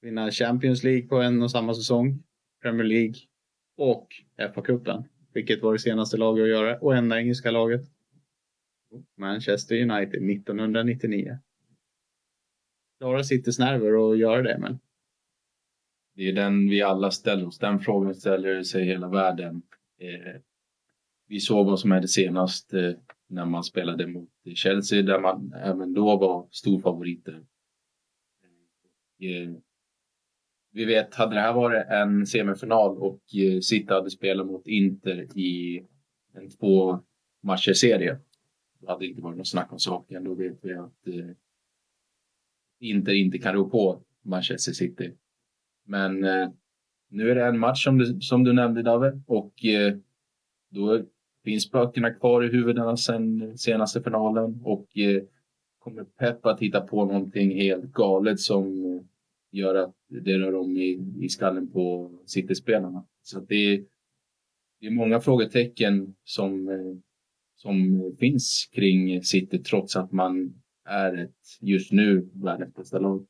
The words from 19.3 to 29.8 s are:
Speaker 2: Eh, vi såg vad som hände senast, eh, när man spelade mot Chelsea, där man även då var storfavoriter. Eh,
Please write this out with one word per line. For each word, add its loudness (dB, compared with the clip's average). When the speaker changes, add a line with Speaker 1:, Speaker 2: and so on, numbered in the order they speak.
Speaker 2:
Eh, -14
vi -8
såg 4
vad 2
som 4
hände 4
senast, 0
eh, 0
när -8
man -2
spelade -6
mot -14
Chelsea, 0
där 2
man -2
även -4
då 4
var 0
storfavoriter. -4
Eh, -8